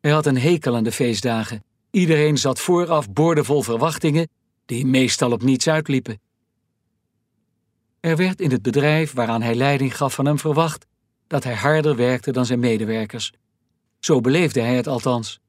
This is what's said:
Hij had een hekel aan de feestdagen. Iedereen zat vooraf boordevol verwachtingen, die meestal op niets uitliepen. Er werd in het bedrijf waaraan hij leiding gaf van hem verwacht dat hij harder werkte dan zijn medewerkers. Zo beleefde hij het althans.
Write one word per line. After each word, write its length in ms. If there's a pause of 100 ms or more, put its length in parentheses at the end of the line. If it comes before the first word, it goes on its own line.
Hij 100
had 160
een 120
hekel 380
aan 80
de 80
feestdagen. 720 (260)
Iedereen 480
zat 220
vooraf 520
boordevol 500
verwachtingen, 680 (360)
die 220
meestal 460
op 100
niets 260
uitliepen. 520 (1800)
Er 160
werd 240
in 100
het 120
bedrijf 500
waaraan 300
hij 120
leiding 420
gaf 180
van 120
hem 120
verwacht 480 (400)
dat 180
hij 100
harder 420
werkte 360
dan 140
zijn 120
medewerkers. 760 (680)
Zo 220
beleefde 400
hij 160
het 100
althans. 640